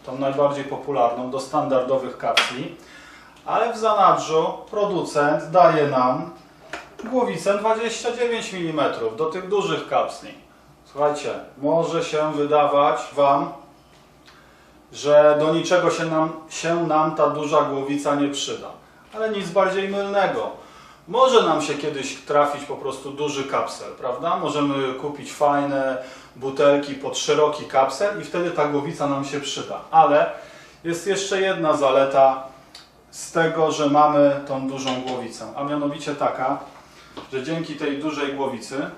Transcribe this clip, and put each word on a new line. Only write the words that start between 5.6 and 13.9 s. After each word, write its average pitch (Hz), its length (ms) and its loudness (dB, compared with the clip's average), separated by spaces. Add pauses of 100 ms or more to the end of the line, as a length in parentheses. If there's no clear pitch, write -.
nam 135 440 0 (760)
głowicę 208 540 0
dwadzieścia 226 580 -2
dziewięć 233 360 -2
milimetrów 139 640 -2
do 156 100 0
tych 180 220 -6
dużych 165 400 -2
kapsli. - 460 -4 (500)
Słuchajcie, 143 500 -2 (240)
może 165 460 0
się 151 280 -2
wydawać 147 680 2 (120)
wam, 139 400 2 (1400)